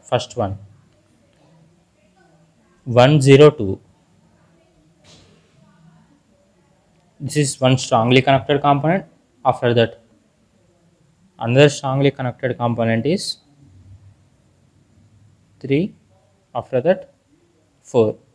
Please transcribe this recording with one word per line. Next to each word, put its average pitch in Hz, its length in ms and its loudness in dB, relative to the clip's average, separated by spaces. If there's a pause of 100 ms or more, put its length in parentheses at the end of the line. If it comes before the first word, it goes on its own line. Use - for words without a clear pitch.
first - 340 -8
one, 101 220 -8 (2250)
one, 131 380 4
zero, 139 280 8
two. 98 300 -6 (3500)
This 143 200 -10
is 139 220 -4
one 131 180 2
strongly 127 420 0
connected 135 400 -2
component. 143 460 -2 (380)
After 123 300 -2
that, 113 240 -2 (1400)
another 131 320 2
strongly 139 400 -2
connected 123 480 -8
component 117 480 -2
is 180 320 -6 (2250)
three. 143 360 -4 (600)
After 123 280 -6
that, 185 320 -4 (680)
four. 113 360 -2 (160)